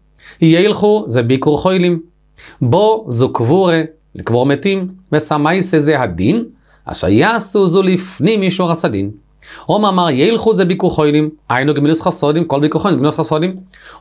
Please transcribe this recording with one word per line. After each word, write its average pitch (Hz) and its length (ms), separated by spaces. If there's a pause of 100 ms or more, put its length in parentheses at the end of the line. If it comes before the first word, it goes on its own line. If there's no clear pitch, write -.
(400)
ילכו, 208 680
זה 120 160
ביקור 131 380
חולים. 175 400 (640)
בו, 208 460
זו 123 240
קבורה, 165 500 (320)
לקבור 117 320
מתים. 185 420 (240)
וסמייסה, 156 680
זה 147 200
הדין, 117 440 (400)
אשר - 240
יעשו 196 580
זו 180 160
לפנים 190 580
משורת 185 440
הדין. 101 260 (560)
עומר 208 220
אמר, 180 220
ילכו 220 420
זה 190 120
ביקור 180 260
חולים, 151 400 (180)
היינו 135 260
גמילוס 151 260
חסודים, 160 440
כל 143 160
ביקור 156 220
חולים, 180 140
גמילוס 147 200
חסודים. 160 400 (440)